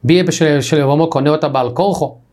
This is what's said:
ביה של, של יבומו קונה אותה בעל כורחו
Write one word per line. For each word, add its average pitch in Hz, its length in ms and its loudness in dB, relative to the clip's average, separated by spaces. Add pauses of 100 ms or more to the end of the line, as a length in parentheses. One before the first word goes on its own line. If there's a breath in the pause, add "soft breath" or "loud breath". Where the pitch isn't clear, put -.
ביה 180 280 2
של, 147 280 2
של 151 180 0
יבומו 147 320 2
קונה 143 200 0
אותה 156 180 0
בעל 131 220 -2
כורחו 170 460 -4 (160)